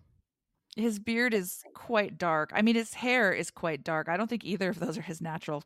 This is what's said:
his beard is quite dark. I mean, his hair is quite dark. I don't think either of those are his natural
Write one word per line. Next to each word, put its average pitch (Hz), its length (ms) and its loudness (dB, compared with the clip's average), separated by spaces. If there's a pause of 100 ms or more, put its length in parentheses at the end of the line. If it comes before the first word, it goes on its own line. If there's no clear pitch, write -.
(760)
his 214 220 0
beard 226 360 2
is 185 280 -2 (120)
quite 208 440 0
dark. 160 340 2
I 214 100 2
mean, 226 120 6
his 226 200 0
hair 240 380 4
is 156 200 -2
quite 156 320 -4
dark. 156 240 -2
I 170 80 2
don't 220 120 0
think 233 160 -4
either 175 260 0
of - 100 -6
those 170 180 -2
are 156 40 -6
his 165 180 -8
natural 160 460 -4